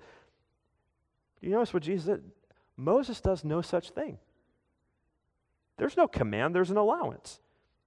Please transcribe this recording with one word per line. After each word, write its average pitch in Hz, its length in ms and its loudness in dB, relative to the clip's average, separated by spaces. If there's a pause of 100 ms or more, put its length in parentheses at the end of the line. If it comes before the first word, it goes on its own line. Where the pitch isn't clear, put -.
(1400)
you - 100 -6
notice 220 240 0
what 175 80 0
Jesus 165 240 -2
said? - 240 -2 (460)
Moses 226 440 0
does 190 240 0
no 151 160 0
such 170 300 -4
thing. - 280 -8 (1600)
There's - 200 -2
no 339 100 6
command, 117 480 0
there's 180 160 2
an 202 60 0
allowance. 220 640 0 (460)